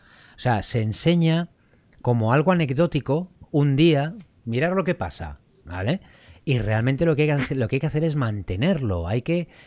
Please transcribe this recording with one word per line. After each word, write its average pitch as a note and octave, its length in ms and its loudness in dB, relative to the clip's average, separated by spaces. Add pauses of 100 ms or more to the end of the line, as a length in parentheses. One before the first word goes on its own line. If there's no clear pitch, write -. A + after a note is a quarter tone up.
(360)
O - 40 -20
sea, G#2+ 220 0
se A#2 200 -2
enseña E3 680 0 (540)
como A#2 320 2
algo D3+ 180 4
anecdótico, D3+ 800 0 (200)
un C#3+ 260 2
día, D#3 380 4 (300)
mirar C3 300 -2
lo F#3+ 100 0
que E3+ 100 -2
pasa, E2+ 460 -10 (240)
¿vale? G2 360 -4 (440)
Y C3 160 0
realmente A2+ 440 0
lo D#3+ 120 2
que D3 60 2
hay D3+ 60 2
que D3+ 60 2
hace-, C#3 220 -2
lo C3 100 0
que C3+ 100 -2
hay C#3 40 -4
que D#3+ 80 -2
hacer D3+ 160 -2
es D#3 100 0
mantenerlo. G#2+ 920 -2
Hay A#2+ 140 -2
que, E3+ 260 -4 (180)